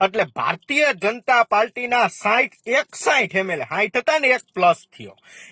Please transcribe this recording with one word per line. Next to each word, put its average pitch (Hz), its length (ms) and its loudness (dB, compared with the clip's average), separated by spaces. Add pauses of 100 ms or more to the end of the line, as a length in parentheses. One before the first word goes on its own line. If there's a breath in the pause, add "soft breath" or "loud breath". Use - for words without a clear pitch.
એટલે 190 200 0
ભારતીય 170 680 -2
જનતા 226 500 0
પાર્ટીના 233 680 0
સાઈઠ, 226 440 -2 (140)
એકસાઈઠ 262 680 -2
એમ 190 140 -2
એલ 160 100 -4
એ, 123 40 -6
સાઈઠ 196 320 -4
હતા 302 220 0
ને 277 100 0
એક 254 120 2 (140)
પ્લસ 175 220 4 (220)
થયો. 104 180 -18 (360 loud breath)